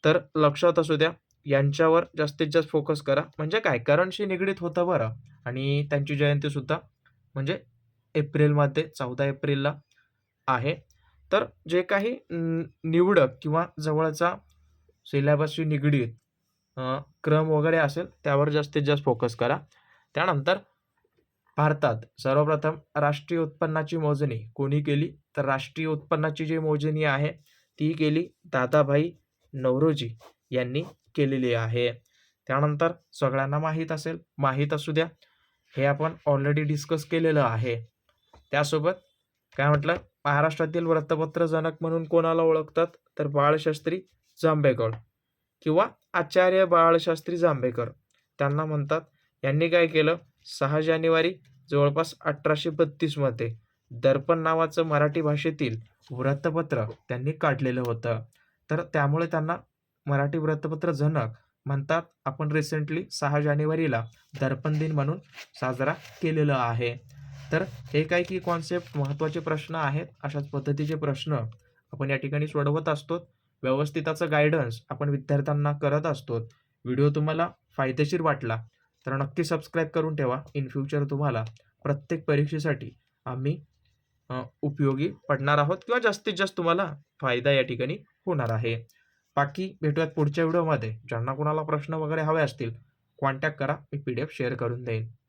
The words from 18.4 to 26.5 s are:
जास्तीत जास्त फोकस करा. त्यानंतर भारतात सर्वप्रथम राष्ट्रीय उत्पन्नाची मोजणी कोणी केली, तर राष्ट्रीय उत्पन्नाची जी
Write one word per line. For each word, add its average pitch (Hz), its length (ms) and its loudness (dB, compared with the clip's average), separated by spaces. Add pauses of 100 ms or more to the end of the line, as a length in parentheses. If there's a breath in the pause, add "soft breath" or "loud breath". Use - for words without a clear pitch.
जास्तीत 147 340 0
जास्त 143 220 2
फोकस 120 300 0
करा. 131 220 0 (580 soft breath)
त्यानंतर 165 420 2 (1000)
भारतात 147 640 0
सर्वप्रथम 147 560 2 (180)
राष्ट्रीय 147 440 0
उत्पन्नाची 156 580 -2
मोजणी 143 580 -2
कोणी 139 260 0
केली, 147 300 0 (260)
तर 139 80 0
राष्ट्रीय 135 420 -2
उत्पन्नाची 156 580 -2
जी 160 120 -2